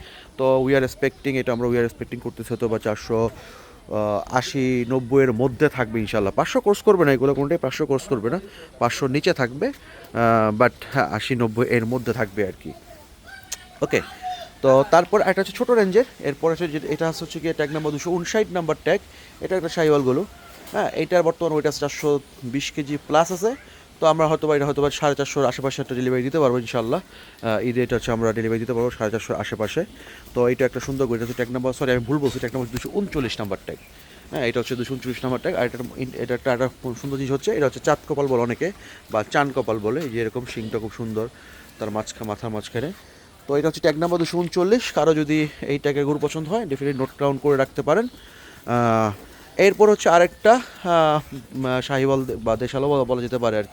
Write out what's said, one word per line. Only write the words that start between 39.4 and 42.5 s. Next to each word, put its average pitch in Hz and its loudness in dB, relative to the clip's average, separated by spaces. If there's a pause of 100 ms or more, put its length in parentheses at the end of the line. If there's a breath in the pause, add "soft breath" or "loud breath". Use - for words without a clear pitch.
কপাল 113 -2
বলে, 110 -2
এই 147 -8
যে 113 -4
এরকম 120 -4
শিংটা 110 -6
খুব 107 -8
সুন্দর 113 -6 (520 loud breath)
তার 107 -6
মাঝখা-, 107 -6
মাথার 104 -6
মাঝখানে। 113 -6 (560 loud breath)